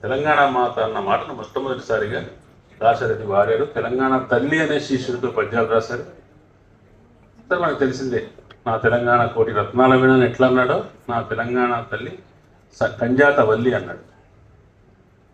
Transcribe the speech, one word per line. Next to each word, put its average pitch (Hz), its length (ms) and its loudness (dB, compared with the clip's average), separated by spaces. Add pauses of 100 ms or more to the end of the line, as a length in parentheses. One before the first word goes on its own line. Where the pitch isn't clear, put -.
తెలంగాణ 143 480 2
మాత 123 300 0
అన్న 110 200 -2
మాటను 113 340 -2
మొట్టమొదటిసారిగా 120 920 -6 (560)
దాశరథి 113 420 0
వాడారు. 101 420 2
తెలంగాణ 131 520 -2
తల్లి 143 420 0
అనే 147 200 0
శీర్షికతో 127 480 -4
పద్యాలు 110 400 -2
రాశారు. 110 360 -2 (1500)
సరే, 180 80 0
మనకు 160 220 -2
తెలిసిందే, 123 480 -2 (400)
"నా 113 100 0
తెలంగాణ 120 480 2
కోటి 113 260 0
రత్నాల 123 440 4
వీణ" 131 160 6
అని 127 140 6
ఎట్లా 123 220 2
అన్నాడో, 127 380 2 (240)
"నా 117 120 -2
తెలంగాణ 120 680 -2
తల్లి - 280 -8 (540)
స-, - 100 -4
కంజాత 131 560 2
వల్లి" 117 340 2
అన్నాడు. 90 400 -8 (1200)